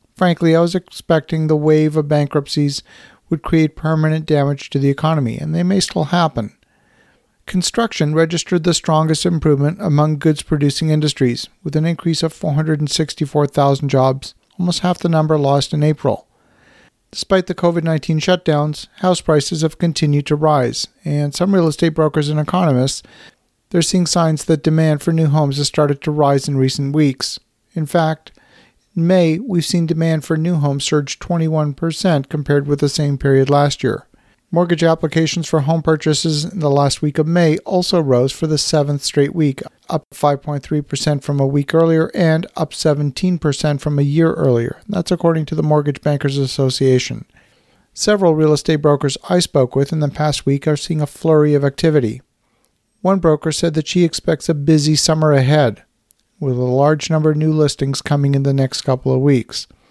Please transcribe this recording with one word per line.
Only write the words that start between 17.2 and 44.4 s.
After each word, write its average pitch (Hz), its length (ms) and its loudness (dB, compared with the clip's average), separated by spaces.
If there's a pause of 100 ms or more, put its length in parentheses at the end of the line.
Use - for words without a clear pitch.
the 175 80 -6
covid 170 260 0
nineteen 160 380 0
shutdowns, 151 640 0 (120)
house 185 220 0
prices 151 420 0
have 160 160 -2
continued 147 480 0
to 151 100 0
rise, 147 500 0 (180)
and 147 300 -4
some 185 180 0
real 180 140 4
estate 160 280 0
brokers 151 340 0
and 151 100 -2
economists, 147 640 0 (680)
they're 175 120 0
seeing 175 240 0
signs 160 400 0
that 160 160 0
demand 156 400 2
for 170 100 -2
new 160 140 2
homes 143 320 0
has 143 80 -2
started 143 340 0
to - 100 -4
rise 143 380 0
in 143 80 0
recent 135 380 0
weeks. 147 440 -2 (360)
In 160 100 -4
fact, 160 480 -2 (640)
in 165 100 0
May, 170 320 4
we've 196 240 -2
seen 170 220 -2
demand 160 400 -2
for 160 140 -2
new 170 160 0
homes 143 300 -2
surge 147 340 -2
twenty-one 156 560 -2
percent 165 560 -2
compared 143 360 0
with 143 140 -2
the 147 80 2
same 143 300 -2
period 135 320 2
last 143 340 2
year. 107 220 -4 (440)
Mortgage 170 320 0
applications 160 640 0
for 160 140 0
home 156 220 0
purchases 156 640 0
in 202 140 -8
the 147 100 0
last 139 320 0
week 147 160 -2
of 156 80 2
May 165 320 2
also 180 420 -2
rose 131 320 2
for - 140 -6
the 156 100 0
seventh 147 460 0
straight - 320 0
week, 151 260 0 (300)
up - 240 -6
five 143 260 0
point 143 220 -6
three 151 180 -4
percent 143 420 -4
from 143 160 -2
a 139 80 2
week 143 280 -2
earlier 165 400 4
and 165 320 2 (100)
up - 160 -4
seventeen 147 680 0
percent 147 440 -2
from 147 160 -2
a 143 40 2
year 156 300 2
earlier. 123 560 0